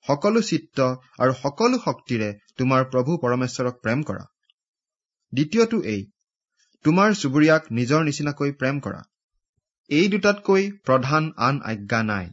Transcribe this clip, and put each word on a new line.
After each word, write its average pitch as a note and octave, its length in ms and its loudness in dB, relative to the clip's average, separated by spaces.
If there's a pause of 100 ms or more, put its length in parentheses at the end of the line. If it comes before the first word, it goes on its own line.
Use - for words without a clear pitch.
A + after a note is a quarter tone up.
সকলো G#3 340 2
চিত্ত - 380 -4 (380)
আৰু B2+ 140 2
সকলো A3 460 0
শক্তিৰে A2 600 -4 (200)
তোমাৰ C3 260 2
প্ৰভু C3 340 -2
পৰমেশ্বৰক B2 640 -2
প্ৰেম B2 200 0
কৰা।' F#2+ 220 -8 (1080)
দ্বিতীয়টো G#3+ 460 0
এই, G2+ 300 -4 (760)
'তোমাৰ F#3+ 300 4
চুবুৰীয়াক D3+ 580 2
নিজৰ B2 320 0
নিচিনাকৈ C#3+ 480 -4
প্ৰেম C#3 280 -4
কৰা।' - 220 -10 (840)
এই D#3+ 200 2
দুটাতকৈ G3+ 640 2 (120)
প্ৰধান C#3 520 2
আন C3 280 0
আজ্ঞা A2 380 -4
নাই। G2 300 -4